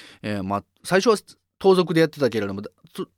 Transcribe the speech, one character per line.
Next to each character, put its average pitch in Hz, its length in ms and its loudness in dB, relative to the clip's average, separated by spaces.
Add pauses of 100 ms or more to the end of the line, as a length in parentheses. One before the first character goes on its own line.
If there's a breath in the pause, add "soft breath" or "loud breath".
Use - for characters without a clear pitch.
(240 loud breath)
え 104 160 -6
ー、 95 40 -8
ま 98 140 -4
あ、 101 60 -10 (200)
最 190 180 0
初 240 80 2
は 214 80 4 (420)
盗 190 160 4
賊 180 180 0
で 160 80 4
や 160 60 4
っ - 20 -18
て 151 100 -16
た 127 120 0
け 113 100 -2
れ 101 60 -4
ど 98 80 -8
も、 101 80 -10
だ-、 - 80 -16 (220)
つ-、 - 140 -10 (100)